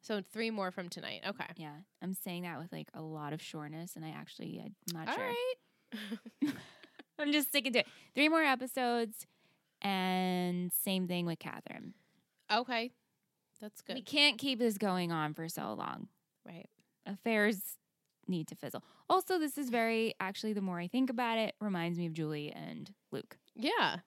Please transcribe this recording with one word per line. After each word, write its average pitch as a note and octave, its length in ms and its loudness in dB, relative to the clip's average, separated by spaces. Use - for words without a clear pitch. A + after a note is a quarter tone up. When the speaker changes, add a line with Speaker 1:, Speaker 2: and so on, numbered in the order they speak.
Speaker 1:
So G#3+ 200 -2
three A3+ 300 -2
more G3 220 0
from F3+ 160 -6
tonight. - 380 -8
Okay. - 180 -4
Speaker 2:
Yeah. D3+ 180 -10
I'm F#3 120 -2
saying F3 280 -6
that E3+ 160 -6
with, - 140 -10
like, D#3 200 -8
a - 80 -12
lot D#3 320 -6
of D#3 80 -6
sureness, D#3 540 -10
and D#3+ 100 -10
I D#3+ 60 -8
actually, - 540 -10
I'm G#3 100 -10
not E3 160 -6
Speaker 1:
All C4 60 0
Speaker 2:
sure. B4 100 -2
Speaker 1:
right. C#4+ 100 0
Speaker 2:
<laughs> - 360 -20
I'm D4 140 0
just D4 160 4
sticking C4+ 260 2
to B3 60 8
it. - 60 2
Three D4 140 6
more D#4+ 140 6
episodes, B3 840 2
and F#3 920 2
same F#3 340 2
thing F3 200 0
with E3 120 0
Catherine. - 560 -8
Speaker 1:
Okay. A#3+ 380 2
That's G#3+ 220 -14
good. - 120 -6
Speaker 2:
We C4 80 -6
can't C#4+ 360 6
keep C4 200 0
this A3+ 200 4
going F3+ 340 4
on D#3 220 2
for E3 140 -6
so G#2+ 260 -4
long. - 340 -6
Speaker 1:
Right. E3+ 240 -14
Speaker 2:
Affairs G#3 540 2
need F3 220 0
to - 80 -12
fizzle. - 260 -6
Also, F#4 300 4
this D4+ 180 0
is C#4 140 -2
very, A3+ 480 2
actually, G3 340 -2
the G3+ 80 0
more F3+ 200 -2
I F3 80 -4
think C4 220 2
about A#3 280 0
it, A3 220 0
reminds F3 380 0
me E3+ 80 0
of D#3+ 60 -2
Julie D3+ 400 -2
and D#3 400 -10
Luke. - 240 -8
Speaker 1:
Yeah. C4+ 520 2